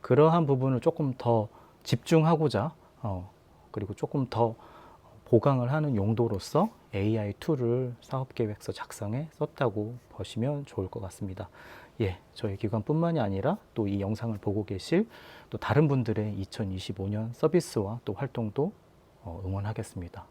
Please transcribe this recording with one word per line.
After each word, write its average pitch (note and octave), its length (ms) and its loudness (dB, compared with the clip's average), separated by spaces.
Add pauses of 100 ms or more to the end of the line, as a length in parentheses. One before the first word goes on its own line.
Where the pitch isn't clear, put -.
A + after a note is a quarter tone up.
그러한 D#3+ 460 6
부분을 C3+ 340 2
조금 D3 380 0
더 A2+ 300 2 (340)
집중하고자, D#3 880 2 (300)
어, G2 300 -6 (380)
그리고 G#2 240 -8
조금 C3+ 340 -2
더 A2+ 260 2 (720)
보강을 B2+ 480 4
하는 D3 240 0
용도로서 A2+ 720 2 (260)
에이아이 G#2 460 0
툴을 B2 600 0
사업계획서 B2 720 -4
작성에 A#2+ 600 -6
썼다고 A#2 640 -2 (140)
보시면 C#3 560 -4
좋을 F#2+ 220 -6
것 - 120 -8
같습니다. F#2+ 480 -10 (520)
예, F#2 180 0 (160)
저희 G2+ 220 -6
기관뿐만이 D3+ 600 0
아니라 G2+ 380 0 (180)
또 A2 120 0
이 G2 140 0
영상을 G#2+ 380 -4
보고 G#2 260 -2
계실 E3 440 0 (420)
또 - 80 -8
다른 D3+ 300 4
분들의 A2 460 0
이천이십오 F#2+ 720 -6
년 A2 240 -4
서비스와 B2 720 0
또 G#2+ 80 -6
활동도, B2+ 600 -2 (500)
어, E2+ 220 -10
응원하겠습니다. G2 880 -6